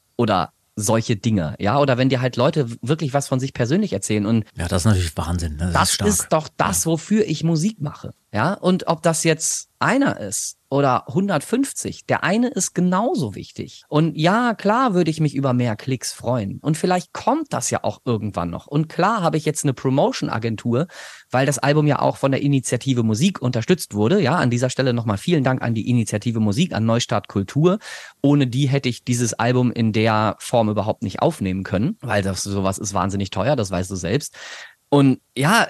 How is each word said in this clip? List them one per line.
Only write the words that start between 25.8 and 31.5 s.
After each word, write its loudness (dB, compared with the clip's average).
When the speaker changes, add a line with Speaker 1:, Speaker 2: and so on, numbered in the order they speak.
Speaker 1:
Initiative 0
Musik, 0
an 0
Neustart 0
Kultur. 2
Ohne 4
die 0
hätte 0
ich -4
dieses 0
Album 2
in 0
der 2
Form 2
überhaupt -2
nicht -6
aufnehmen 0